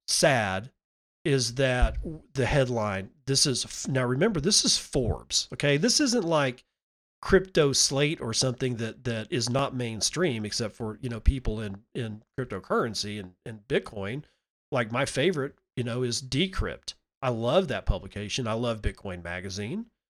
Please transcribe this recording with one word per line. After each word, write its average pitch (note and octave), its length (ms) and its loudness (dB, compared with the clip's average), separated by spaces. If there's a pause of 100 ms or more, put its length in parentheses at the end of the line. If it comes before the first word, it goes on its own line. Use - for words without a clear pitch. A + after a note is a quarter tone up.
sad A2+ 640 2 (540)
is B2+ 300 2
that B2 480 2
w-, D#3 200 -8 (120)
the B2+ 120 2
headline, A2 640 0 (160)
this C#3 200 2
is B2+ 180 0
f-, - 240 -10
now C3 160 0
remember, D#3 360 2
this - 240 4
is A3+ 120 2
Forbes, - 760 -2
okay? C#3+ 240 2
This A3+ 240 4
isn't A#3+ 240 2
like D3 400 0 (600)
crypto C#3 480 4
slate C#3+ 480 2
or A2+ 140 -4
something B2+ 420 0
that, A2+ 280 -8
that A2+ 280 -4
is A#2 160 0
not C3+ 260 0
mainstream A#2+ 720 -2
except G#2+ 320 -4
for, G#2+ 240 -8
you C3 80 -6
know, A2+ 120 -6
people A2+ 420 2
in, G2+ 160 -8 (160)
in A2 280 -8 (160)
cryptocurrency G#2+ 800 -2
and, F#2 140 -12 (140)
and A2 200 -14
Bitcoin. A#2+ 580 -4 (460)
Like, A#2+ 220 -2
my C3 140 0
favorite, C#3+ 480 0 (200)
you B2 100 -2
know, A#2 180 -2
is A#2+ 200 -2
Decrypt. C3 720 -2 (300)
I C3 80 0
love B2 380 2
that G2 180 -4
publication. G2+ 600 -2
I G#2+ 60 -2
love A2+ 300 -2
Bitcoin F#2+ 420 -6
Magazine, G2 600 -6 (240)